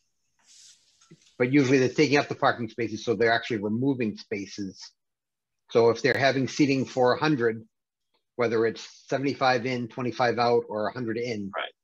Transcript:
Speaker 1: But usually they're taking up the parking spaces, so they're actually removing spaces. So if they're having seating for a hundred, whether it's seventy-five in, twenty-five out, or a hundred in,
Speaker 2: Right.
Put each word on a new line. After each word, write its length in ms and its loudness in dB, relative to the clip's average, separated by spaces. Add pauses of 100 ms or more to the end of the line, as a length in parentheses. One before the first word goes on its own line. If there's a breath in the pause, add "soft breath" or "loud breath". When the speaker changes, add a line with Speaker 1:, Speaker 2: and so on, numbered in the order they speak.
(1400)
Speaker 1:
But 160 0
usually 240 6
they're 120 4
taking 280 2
up 120 0
the 40 -8
parking 340 0
spaces, 380 -8
so 80 0
they're 180 2
actually 260 -2
removing 600 -2
spaces. 760 -12 (760)
So 220 4
if 100 -4
they're 160 2
having 300 0
seating 380 0
for 280 2
a 60 -2
hundred, 440 0 (760)
whether 280 2
it's 420 -8
seventy-five 600 0
in, 200 -4
twenty-five 520 -2
out, 280 2
or 200 -4
a 60 -6
hundred 240 -6
in, 380 -6
Speaker 2:
Right. 160 -6 (120)